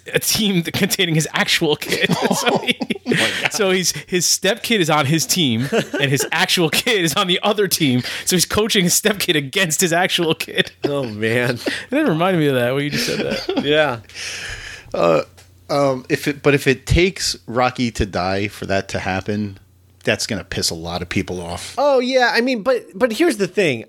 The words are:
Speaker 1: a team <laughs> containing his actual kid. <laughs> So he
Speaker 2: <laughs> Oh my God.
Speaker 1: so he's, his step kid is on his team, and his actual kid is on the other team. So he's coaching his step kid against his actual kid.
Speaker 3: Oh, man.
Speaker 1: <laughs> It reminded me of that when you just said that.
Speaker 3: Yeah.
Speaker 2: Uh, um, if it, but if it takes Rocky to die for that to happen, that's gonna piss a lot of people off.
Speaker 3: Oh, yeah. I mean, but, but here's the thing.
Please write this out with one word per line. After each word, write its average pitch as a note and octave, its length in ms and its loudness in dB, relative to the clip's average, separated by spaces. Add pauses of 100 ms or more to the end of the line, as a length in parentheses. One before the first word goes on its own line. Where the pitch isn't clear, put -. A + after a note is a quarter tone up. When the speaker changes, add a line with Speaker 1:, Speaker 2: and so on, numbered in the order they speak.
(140)
Speaker 1:
a D#3+ 60 2
team G3 420 2
<laughs> D#3+ 100 -6
containing F#3 440 0
his D#3+ 160 2
actual D#3+ 420 2
kid. - 360 -2
<laughs> F3 60 2 (200)
So - 220 2
he - 260 -2
Speaker 2:
<laughs> - 60 -2 (160)
Oh B3+ 40 -2
my - 220 0 (100)
God. - 100 -2
Speaker 1:
so G3 180 2
he's, F#3 220 2 (140)
his F3+ 200 0
step G#3 360 0
kid A3+ 180 2
is D#3 80 2
on D3+ 180 4
his D#3 200 2
team, C3 420 2 (320)
and C#3 100 2
his C3+ 220 0
actual F3 380 2
kid G#3 340 0
is E3 100 0
on G3+ 120 2
the F3+ 160 0
other G#3 260 2
team. B2+ 320 2 (240)
So - 100 0
he's E3+ 120 2
coaching G#3 380 2
his F3 100 2
step G3+ 240 0
kid E3+ 180 0
against D3+ 460 0
his E3 100 2
actual E3+ 420 0
kid. - 380 -4 (120)
Speaker 3:
Oh, C#3+ 200 -2
man. A2+ 540 0 (160)
Speaker 1:
<laughs> - 160 -10
It C4 60 -2 (120)
reminded F3 300 2
me D3 100 2
of C3+ 60 2
that B2 200 0
when C#3+ 100 -2
you D3 60 -4
just - 160 -4
said - 140 -4
that. - 440 -4
Speaker 3:
Yeah. C#3+ 360 2 (920)
Speaker 2:
Uh, E3+ 300 4 (480)
um, C#3 380 0
if D3+ 200 -2
it, C#3+ 140 -4
but C#3+ 120 6
if C#3 120 0
it C3 200 2
takes - 500 2 (100)
Rocky B2 460 0
to A2+ 140 -2
die F#2+ 420 -2
for - 180 -12
that F#2+ 240 -2
to F#2+ 80 -4
happen, G2 600 -4 (460)
that's A2 220 0
gonna G2 180 -6
piss - 260 -4
a F2+ 40 -6
lot E2+ 280 -8
of F2 60 -8
people F2+ 320 -4
off. F2 380 -10
Speaker 3:
Oh, C#4 220 2
yeah. B3 340 2
I A3+ 60 2
mean, A#3+ 220 -2
but, B3+ 220 0 (100)
but A3 180 0
here's C#4+ 260 2
the G3 100 0
thing. C#3+ 400 0